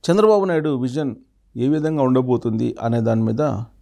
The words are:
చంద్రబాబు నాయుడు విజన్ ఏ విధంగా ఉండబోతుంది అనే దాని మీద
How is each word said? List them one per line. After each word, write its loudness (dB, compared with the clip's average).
చంద్రబాబు 4
నాయుడు 0
విజన్ -4
ఏ -2
విధంగా 0
ఉండబోతుంది 0
అనే -2
దాని 0
మీద -2